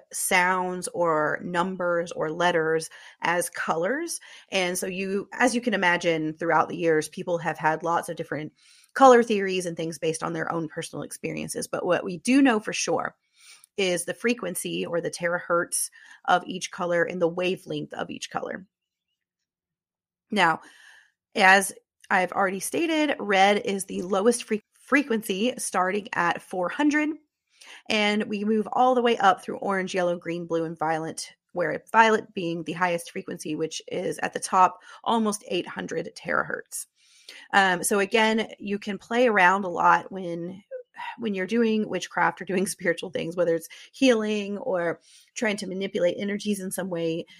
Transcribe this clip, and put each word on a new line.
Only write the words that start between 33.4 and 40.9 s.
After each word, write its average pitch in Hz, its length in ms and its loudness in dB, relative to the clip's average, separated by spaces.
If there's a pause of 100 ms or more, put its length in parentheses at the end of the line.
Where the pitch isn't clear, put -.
which 160 340 -6
is 165 300 -6
at - 140 -4
the - 60 -4
top, 185 400 4 (240)
almost 220 440 0
eight 175 200 -4
hundred - 480 -8
terahertz. - 720 -4 (640)
Um, 190 300 4
so 208 160 2
again, 220 500 2 (100)
you 202 200 -6
can 202 180 -8
play 247 300 2
around 196 380 6
a 180 40 -4
lot 170 440 4
when, 180 500 -8 (560)